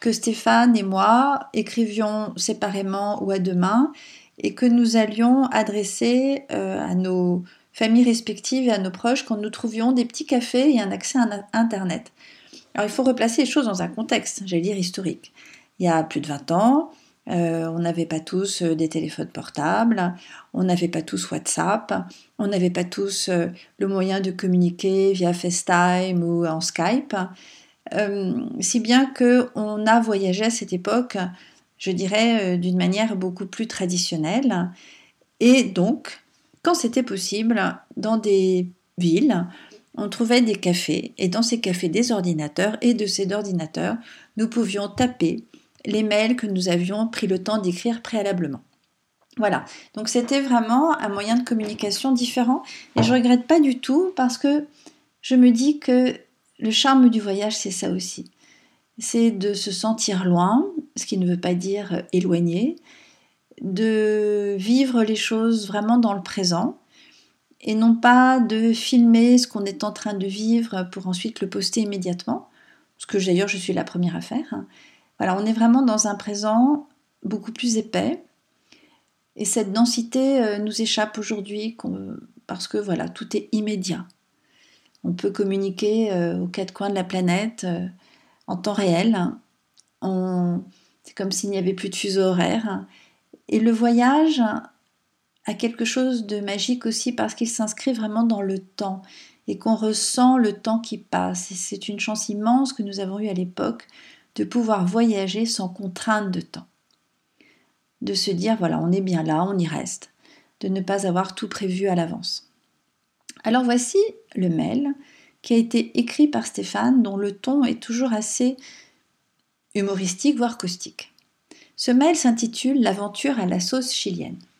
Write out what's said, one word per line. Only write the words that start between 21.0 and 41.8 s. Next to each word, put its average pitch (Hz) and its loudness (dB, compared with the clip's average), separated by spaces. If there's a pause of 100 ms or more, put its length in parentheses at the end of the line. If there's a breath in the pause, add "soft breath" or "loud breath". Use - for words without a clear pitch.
tous 180 -8
WhatsApp, 180 -4 (300 loud breath)
on 202 -4
n'avait 180 2
pas 180 -2
tous, 196 -6
euh, 175 0 (320 loud breath)
le 196 -2
moyen 196 -2
de 190 -2
communiquer 185 2
via 180 0
FaceTime 180 2
ou 170 0
en 160 -2
Skype, 214 -2 (800 loud breath)
euh, 202 -2 (200)
si 226 0
bien 247 4
que 247 4
on 214 -4
a 226 6
voyagé 196 0
à 226 2
cette 220 -6
époque, 208 -2 (600 loud breath)
je - -4
dirais, 196 2
euh, - 2
d'une 180 0
manière 196 0
beaucoup 185 -6
plus 226 -8
traditionnelle. 180 -2 (720 loud breath)
Et 247 8
donc, 190 -2 (420)
quand 339 4
c'était 254 0
possible, 208 -2 (180)
dans 214 0
des 190 2 (300)
villes, 175 4 (480 loud breath)
on 208 -6
trouvait 233 2
des 220 2
cafés, - -2
et 190 0
dans 202 0
ces 226 0
cafés, 185 -2